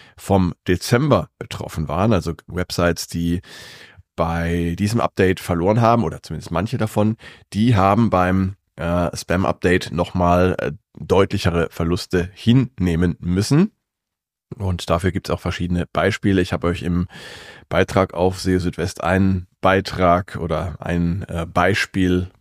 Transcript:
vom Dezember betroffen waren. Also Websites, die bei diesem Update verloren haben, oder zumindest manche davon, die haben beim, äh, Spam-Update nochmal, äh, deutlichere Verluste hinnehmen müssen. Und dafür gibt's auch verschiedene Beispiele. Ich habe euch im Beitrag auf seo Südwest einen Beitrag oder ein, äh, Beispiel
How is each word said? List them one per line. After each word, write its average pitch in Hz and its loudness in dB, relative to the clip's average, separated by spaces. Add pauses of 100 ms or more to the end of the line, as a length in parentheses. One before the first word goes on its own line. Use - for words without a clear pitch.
(180)
vom 92 0 (140)
Dezember 120 2 (100)
betroffen - -10
waren. 90 0
Also 85 0 (140)
Websites, 85 -2
die 85 -2 (800)
bei 85 -2
diesem 104 0
Update 92 0
verloren 92 0
haben, 117 4
oder 80 -6
zumindest 78 -12
manche 92 -4
davon, 110 0 (380)
die 110 4
haben 101 4
beim, 92 0 (180)
äh, 85 -2
Spam-Update - 0
nochmal, 90 2
äh, 67 -4 (280)
deutlichere 90 0
Verluste 87 -2
hinnehmen 90 2
müssen. 110 2 (840)
Und 92 -4
dafür 87 0
gibt's 85 -4
auch 87 -4
verschiedene 87 -4
Beispiele. 98 0
Ich 90 0
habe - -2
euch 85 -4
im 87 -2 (640)
Beitrag 95 2
auf 92 0
seo 92 2
Südwest 85 -4
einen 95 2 (140)
Beitrag 92 2
oder 82 -4
ein, 87 -2
äh, 85 -6
Beispiel 90 0 (120)